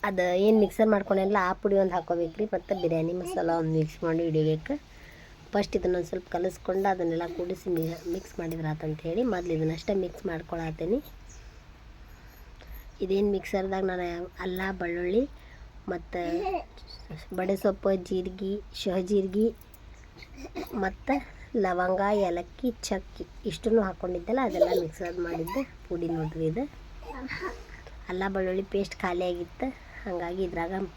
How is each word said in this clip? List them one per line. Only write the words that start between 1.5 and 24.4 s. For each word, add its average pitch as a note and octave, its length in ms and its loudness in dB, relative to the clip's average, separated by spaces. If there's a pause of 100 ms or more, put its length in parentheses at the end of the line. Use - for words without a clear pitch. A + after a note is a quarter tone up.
ಪುಡಿ G3 220 6
ಒಂದ್ F3+ 120 2
ಹಾಕ್ಕೋಬೇಕ್ರಿ. E3+ 480 0 (100)
ಮತ್ತ F3+ 160 -4 (140)
ಬಿರಿಯಾನಿ E3 380 2
ಮಸಾಲ E3+ 280 0 (120)
ಒಂದ್ D#3+ 160 2
ಮಿಕ್ಸ್ D#3 260 0
ಮಾಡಿ E3 280 2
ಇಡಬೇಕು. D#3 420 4 (760)
ಫಸ್ಟ್ G3+ 260 0
ಇದನ್ನೊಂದ್ F3+ 300 2
ಸ್ವಲ್ಪ F#3 240 -6
ಕಲಸ್ಕೊಂಡು F#3 600 0
ಅದನ್ನೆಲ್ಲ E3+ 420 0
ಕೂಡಿಸಿ F3+ 400 -4
ಮಿ-, D#3+ 260 -2 (140)
ಮಿಕ್ಸ್ - 260 -8
ಮಾಡಿದ್ರಾತಂತ D#3 580 -4 (100)
ಹೇಳಿ F#3 220 0
ಮೊದ್ಲು F3+ 260 0
ಇದನ್ನಷ್ಟೇ D#3+ 360 0 (100)
ಮಿಕ್ಸ್ - 280 -6
ಮಾಡ್ಕೊಳತ್ತೀನಿ. E3 680 -2 (2000)
ಇದೇನ್ G3 300 4
ಮಿಕ್ಸರ್ದಾಗ F#3+ 560 -2
ನಾನು F3+ 180 -2 (360)
ಅಲ್ಲ, F#3 160 -2 (200)
ಬೆಳ್ಳುಳ್ಳಿ, F3+ 420 2 (680)
ಮತ್ತ F3 240 -6 (1200)
ಬಡೆ F#3+ 240 2
ಸೊಪ್ಪು, G3 300 4 (160)
ಜೀರ್ಗಿ, F#3+ 440 -2 (280)
ಶಹಜೀರ್ಗಿ, F#3+ 680 4 (1400)
ಮತ್ತ F#3+ 260 -2 (540)
ಲವಂಗ, F#3 380 4 (240)
ಏಲಕ್ಕಿ, F3 440 -2 (180)
ಚಕ್ಕಿ - 360 -4 (260)
ಇಷ್ಟನ್ನು A3 360 4
ಹಾಕ್ಕೊಂಡಿದ್ದೆಲ್ಲ, F3+ 640 -2